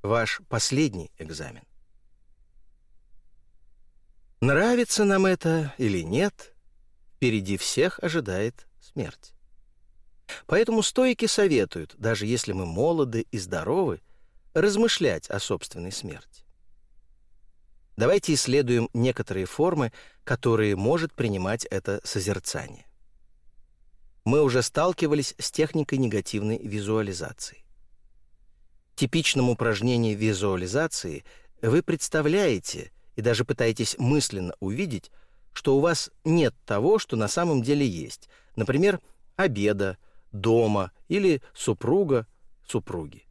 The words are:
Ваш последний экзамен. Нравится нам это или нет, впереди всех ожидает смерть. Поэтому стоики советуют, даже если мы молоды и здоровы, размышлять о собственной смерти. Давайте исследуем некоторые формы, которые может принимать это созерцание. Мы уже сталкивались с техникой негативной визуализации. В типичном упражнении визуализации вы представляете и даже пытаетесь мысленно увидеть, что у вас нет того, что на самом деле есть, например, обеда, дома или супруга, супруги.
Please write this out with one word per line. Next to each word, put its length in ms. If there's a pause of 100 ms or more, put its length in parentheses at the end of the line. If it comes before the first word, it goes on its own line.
Ваш 480
последний 680
экзамен. 460 (2750)
Нравится 640
нам 220
это 500
или 260
нет, 520 (640)
впереди 400
всех 420
ожидает 720 (100)
смерть. 540 (1120)
Поэтому 380
стоики 420
советуют, 720
даже 280
если 260
мы 120
молоды 680
и 60
здоровы, 640 (540)
размышлять 760
о 120
собственной 500
смерти. 540 (1500)
Давайте 380
исследуем 600
некоторые 520
формы, 460 (300)
которые 540
может 360
принимать 520
это 400
созерцание. 800 (1400)
Мы 180
уже 200
сталкивались 760
с 120
техникой 460
негативной 600
визуализации. 1080 (1300)
В 40
типичном 520
упражнении 680
визуализации 1080 (380)
вы 200
представляете 1120 (240)
и 60
даже 240
пытаетесь 500
мысленно 640
увидеть, 500 (440)
что 240
у 20
вас 300 (140)
нет 300 (120)
того, 320
что 180
на 100
самом 360
деле 240
есть, 420 (260)
например, 460 (360)
обеда, 600 (340)
дома 640 (140)
или 340 (140)
супруга, 720 (400)
супруги. 640